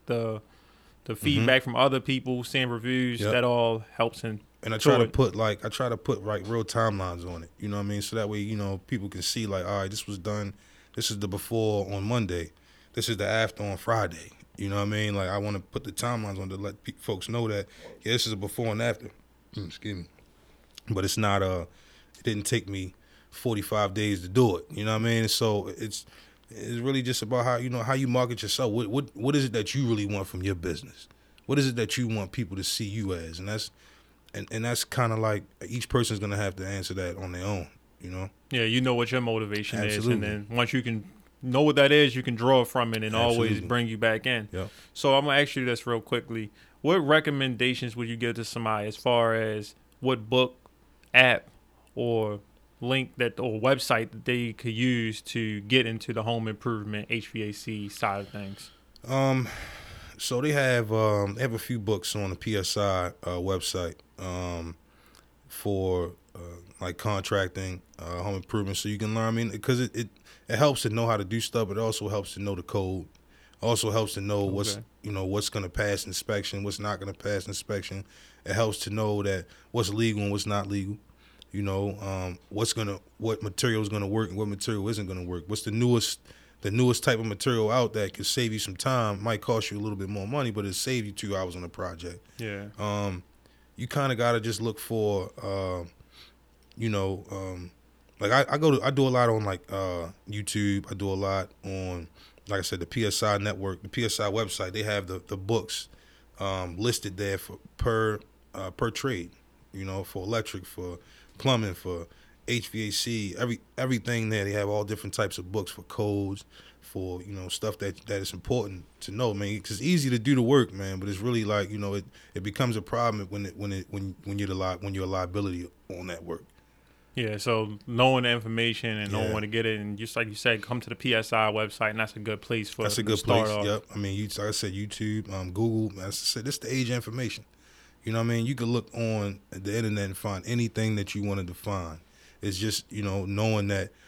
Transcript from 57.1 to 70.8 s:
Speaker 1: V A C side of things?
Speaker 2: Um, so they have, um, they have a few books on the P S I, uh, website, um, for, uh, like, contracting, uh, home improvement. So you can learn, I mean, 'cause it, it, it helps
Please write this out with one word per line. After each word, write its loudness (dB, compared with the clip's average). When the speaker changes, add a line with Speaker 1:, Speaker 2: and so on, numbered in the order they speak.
Speaker 1:
V -4
A -4
C -8
side -2
of -10
things? -12
Speaker 2:
Um, 4
so -2
they 2
have, 4
um, 4
they -4
have 0
a -2
few -4
books 0
on -2
the -4
P -2
S 0
I, 2
uh, -2
website, -2
um, -6
for, 0
uh, -14
like, -6
contracting, -2
uh, -6
home -2
improvement. -2
So -4
you -4
can -2
learn, 2
I 2
mean, -2
'cause 2
it, -2
it, -4
it 0
helps 4